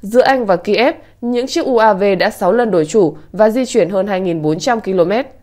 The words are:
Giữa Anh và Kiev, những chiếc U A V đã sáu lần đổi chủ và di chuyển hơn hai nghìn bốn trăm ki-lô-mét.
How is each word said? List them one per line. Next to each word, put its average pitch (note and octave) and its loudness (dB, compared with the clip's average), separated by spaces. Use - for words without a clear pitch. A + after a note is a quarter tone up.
Giữa A3+ 2
Anh B3+ 2
và F#3 2
Kiev, G#3+ 0
những A#3+ -4
chiếc E4 -4
U B3 0
A A3 4
V F#3+ 0
đã F#3 0
sáu F#3 -2
lần A#3 0
đổi E3+ 2
chủ D#3+ 0
và G#3+ 2
di B3 -2
chuyển F#3+ 0
hơn F#3+ -2
hai F#3+ -4
nghìn E3+ -4
bốn D#3 0
trăm A#3 -2
ki-lô-mét. F#3+ 0